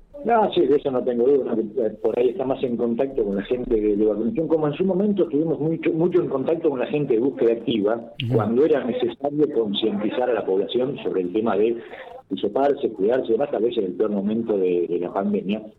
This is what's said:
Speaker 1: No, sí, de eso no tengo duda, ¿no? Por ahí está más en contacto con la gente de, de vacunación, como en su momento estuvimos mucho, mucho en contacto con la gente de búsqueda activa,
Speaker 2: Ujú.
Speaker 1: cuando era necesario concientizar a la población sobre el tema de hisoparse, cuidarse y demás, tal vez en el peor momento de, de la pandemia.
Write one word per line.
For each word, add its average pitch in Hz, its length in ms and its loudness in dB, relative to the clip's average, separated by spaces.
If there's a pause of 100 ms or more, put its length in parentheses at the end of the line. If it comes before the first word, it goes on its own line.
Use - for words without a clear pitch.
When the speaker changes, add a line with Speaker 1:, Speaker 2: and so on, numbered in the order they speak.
(240)
Speaker 1:
No, 220 280 2
sí, 175 140 2
de 135 100 4
eso 143 140 0
no 123 140 -2
tengo 120 200 2
duda, 127 300 2
¿no? 107 340 -2 (140)
Por 113 160 0
ahí 123 120 4
está 131 140 -4
más 131 200 -2
en 120 120 -2
contacto 120 460 0
con 101 140 0
la 98 80 -2
gente 123 360 -2
de, 104 160 2
de 107 100 2
vacunación, 113 420 0
como 156 180 2
en 147 80 0
su 190 100 -2
momento 196 400 2
estuvimos 147 360 0
mucho, 165 320 0
mucho 170 280 2
en 147 80 -2
contacto 147 400 0
con 131 120 0
la 120 60 0
gente 147 280 0
de 110 60 2
búsqueda 127 320 2
activa, 113 600 -2 (120)
Speaker 2:
Ujú. 117 100 -2
Speaker 1:
cuando 113 300 4
era 151 180 2
necesario 135 720 -2
concientizar 107 760 0
a 120 60 2
la 98 100 -2
población 120 600 0
sobre 92 160 -2
el 90 120 -2
tema 110 240 0
de 113 200 2 (540)
hisoparse, 127 600 0
cuidarse 113 380 0
y 113 40 2
demás, 135 200 0
tal 107 100 -2
vez 117 160 0
en 101 60 -2
el 90 80 -4
peor 107 180 -2
momento 104 480 -2
de, 87 300 2
de 85 100 -2
la 87 140 -4
pandemia. 101 500 -2 (160)